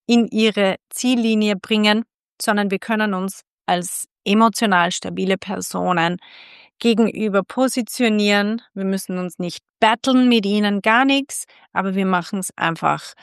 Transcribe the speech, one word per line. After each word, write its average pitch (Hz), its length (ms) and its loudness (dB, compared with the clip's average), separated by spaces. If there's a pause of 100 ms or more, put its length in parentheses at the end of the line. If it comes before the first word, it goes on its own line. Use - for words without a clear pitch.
in 233 220 4
ihre 208 500 0 (120)
Ziellinie 220 680 0
bringen, 214 480 2 (380)
sondern 208 300 0
wir 190 80 -2
können 214 340 -2
uns 190 280 -6 (240)
als 180 420 -2 (160)
emotional 202 680 2
stabile 185 460 -2
Personen 180 800 -2 (600)
gegenüber 214 640 2
positionieren. 214 1160 0 (120)
Wir 196 120 -4
müssen 190 320 -4
uns 180 220 -6
nicht 175 240 -8 (160)
battlen 254 500 2
mit 226 160 2
ihnen, 202 360 0
gar 226 240 2
nichts, 277 400 -2 (280)
aber 190 220 -6
wir 196 100 0
machen's 185 500 -2
einfach 160 680 -2